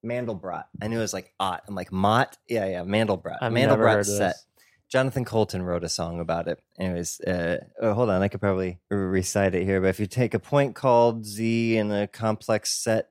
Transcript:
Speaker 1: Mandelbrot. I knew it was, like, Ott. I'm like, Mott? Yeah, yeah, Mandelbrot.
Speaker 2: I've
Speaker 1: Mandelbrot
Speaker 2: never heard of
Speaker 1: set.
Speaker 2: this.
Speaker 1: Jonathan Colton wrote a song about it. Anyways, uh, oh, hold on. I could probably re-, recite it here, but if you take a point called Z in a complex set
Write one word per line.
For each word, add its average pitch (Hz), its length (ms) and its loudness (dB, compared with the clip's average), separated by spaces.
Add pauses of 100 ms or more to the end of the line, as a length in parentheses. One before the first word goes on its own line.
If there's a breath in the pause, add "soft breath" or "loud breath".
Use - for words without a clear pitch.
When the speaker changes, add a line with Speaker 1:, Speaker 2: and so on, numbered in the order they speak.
Speaker 1:
Mandelbrot. 107 600 -6 (160)
I 107 60 -4
knew 117 100 -2
it 113 40 0
was, 101 120 -4
like, 92 260 -12
Ott. 92 280 -4
I'm 101 80 -10
like, 90 160 -8
Mott? 104 460 2 (100)
Yeah, 110 200 -2
yeah, 87 140 -4
Mandelbrot. 101 600 0
Speaker 2:
I've 120 120 0
Speaker 1:
Mandelbrot 120 140 4
Speaker 2:
never 110 220 6
heard 104 120 4
of 101 40 -2
Speaker 1:
set. 101 280 0
Speaker 2:
this. - 120 -18 (420 soft breath)
Speaker 1:
Jonathan 131 380 0
Colton 104 380 0
wrote 87 200 -2
a 80 60 -4
song 85 300 -4
about 85 280 -4
it. 85 120 -4 (200)
Anyways, 87 420 -4
uh, 87 360 -2 (240)
oh, 110 120 2
hold 117 180 2
on. 92 100 2
I 101 60 4
could 98 120 -8
probably 92 400 -2 (120)
re-, 101 60 0
recite 95 580 0
it 90 100 0
here, 95 160 2
but 92 60 2
if 92 120 0
you 104 60 -2
take 120 300 -2
a 98 40 -2
point 139 360 0
called 117 500 4
Z 113 500 0
in 104 160 0
a 101 160 0
complex 110 640 -2
set - 400 -2